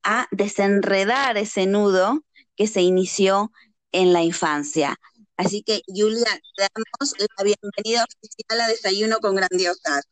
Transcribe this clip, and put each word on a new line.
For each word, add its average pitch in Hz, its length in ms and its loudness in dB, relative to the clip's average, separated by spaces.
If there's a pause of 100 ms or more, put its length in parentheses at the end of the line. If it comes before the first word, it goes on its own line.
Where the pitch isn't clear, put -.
a 220 280 -2
desenredar 202 1040 0
ese 202 300 -2
nudo 202 580 2 (320)
que 214 100 0
se 202 160 0
inició 190 680 2 (400)
en 180 200 4
la 170 100 4
infancia. 151 760 -2 (400)
Así 190 260 -2
que, 214 240 -2
Julia, 220 400 0 (300)
te 196 60 -2 (120)
damos - 440 -6
la 202 260 -4
bienvenida 208 600 -2
oficial - 560 -8
a 226 80 0
Desayuno 220 500 -2
con 208 160 0
Grandiosas. 180 760 -2